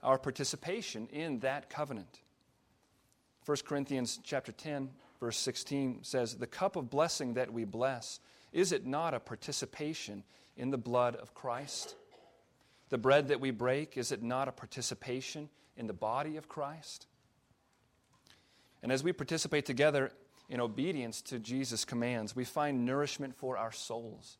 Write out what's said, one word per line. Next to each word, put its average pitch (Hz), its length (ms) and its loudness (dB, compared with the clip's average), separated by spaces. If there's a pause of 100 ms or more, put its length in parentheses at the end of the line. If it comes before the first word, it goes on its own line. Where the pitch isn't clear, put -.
our 131 160 6
participation 139 920 -4
in 151 260 -2
that 131 320 0
covenant. 139 500 -6 (1200)
First 143 200 2
Corinthians 135 580 0
chapter 127 300 -2
ten, 139 380 -4 (300)
verse 120 180 0
sixteen 135 640 0
says, 117 340 0
"The 123 100 -4
cup 190 300 0
of 131 140 -4
blessing 139 440 2
that 123 180 0
we 117 120 0
bless, 117 560 -2 (320)
is 175 200 4
it 131 120 2
not 147 300 0
a 120 60 0
participation 143 1040 -6 (320)
in 131 140 -2
the 139 60 2
blood 123 400 4
of 117 160 -12
Christ? - 600 -6 (960)
The 127 80 2
bread 135 300 8
that 135 120 4
we 135 120 2
break, 127 440 2
is 127 160 0
it 110 100 -2
not 127 260 2
a 123 40 -4
participation 131 960 -6 (280)
in 117 100 -4
the 110 80 -2
body 131 420 0
of 151 120 -10
Christ?" 151 580 -6 (1800)
And 113 80 0
as 135 140 4
we 175 80 4
participate 151 540 0
together 139 460 4 (360)
in 123 120 -2
obedience 123 640 0
to 131 160 -6
Jesus' 117 460 -2
commands, 120 500 0
we 127 100 -2
find 139 400 2
nourishment 139 520 0
for 131 200 -2
our 110 160 -2
souls 113 680 -8